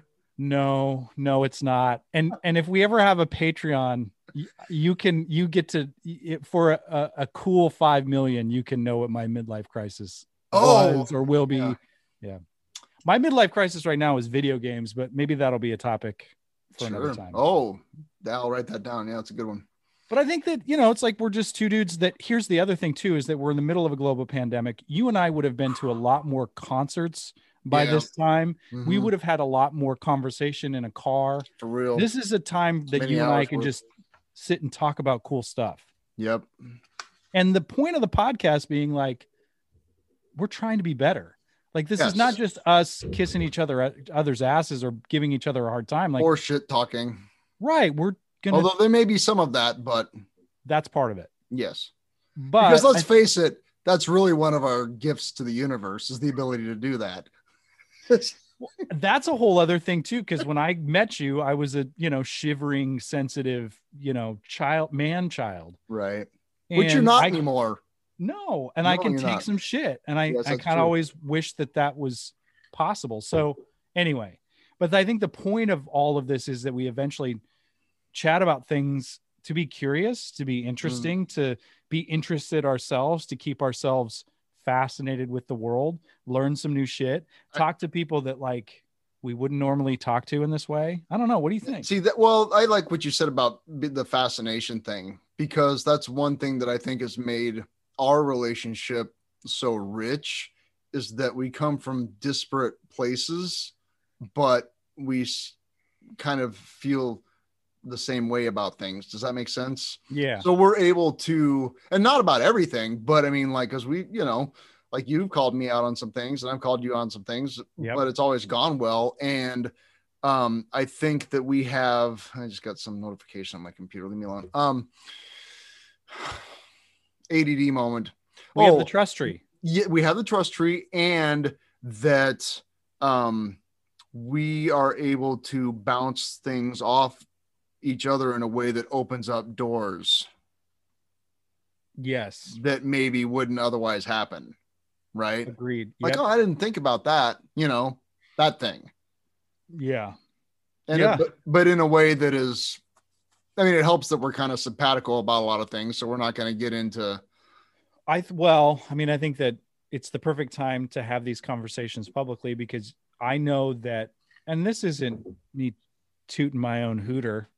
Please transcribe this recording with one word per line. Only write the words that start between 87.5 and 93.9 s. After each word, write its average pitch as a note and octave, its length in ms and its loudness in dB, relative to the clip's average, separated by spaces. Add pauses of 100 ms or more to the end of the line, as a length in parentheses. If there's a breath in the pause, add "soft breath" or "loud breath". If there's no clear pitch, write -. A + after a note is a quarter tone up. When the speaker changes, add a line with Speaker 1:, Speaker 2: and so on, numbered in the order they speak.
Speaker 2:
I - 40 -8
Speaker 1:
talk E3 220 0
to F3 80 -6
people D#3+ 340 -2
that, C3 180 -6
like, B2 440 -8 (380)
we B2 120 -8
wouldn't C#3 260 -4
normally C#3 360 0
talk A#2+ 300 -2
to D3 180 -2
in D3+ 80 -2
this D3+ 160 -6
way. D#3+ 420 -4
I E3+ 80 -6
don't A#3 120 0
know. A3+ 100 2
What D3+ 100 0
do G#3 60 -2
you G#3+ 60 -4
think? B3+ 240 -10
Speaker 2:
See G3 140 -2
that? G3+ 200 2
Well, A3 340 6
I G#3+ 120 6
like G#3 260 2
what D#3+ 140 -4
you C#3+ 60 -4
said D3+ 180 0
about B2+ 320 0 (180)
b-, D3 80 -4
the C3+ 160 -4